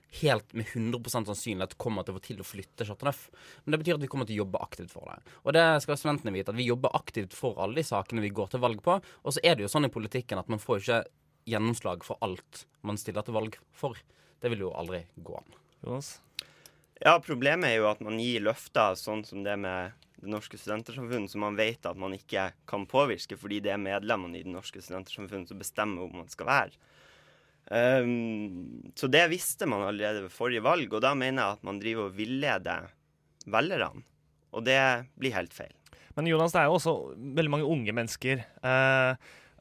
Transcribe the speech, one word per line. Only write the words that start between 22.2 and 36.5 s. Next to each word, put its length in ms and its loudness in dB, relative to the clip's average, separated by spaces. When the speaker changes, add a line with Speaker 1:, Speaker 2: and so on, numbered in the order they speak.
Speaker 3:
kan 240 -4
påvirke, 480 0
fordi 240 -4
det 80 0
er 80 0
medlemmene 640 -2
i 20 -12
Det 80 -8
Norske 320 -12
Studentersamfund 640 -10
som 140 -14
bestemmer 420 -2
hvor 220 -10
man 80 -20
skal 160 -8
være. 240 2
Ehm, 1300 0
så 80 0
det 240 8
visste 400 -2
man 160 2
allerede 380 -2
ved 100 -12
forrige 300 0
valg, 280 4
og 120 2
da 100 4
mener 280 0
jeg 160 0
at 100 -14
man 100 -4
driver 300 -2
og 100 -12
villeder 680 -2
velgerne, 560 0
og 160 -4
det 140 6
blir 160 -2
helt 180 -4
feil. 200 -14
Speaker 2:
Men 100 0
Jonas, 300 4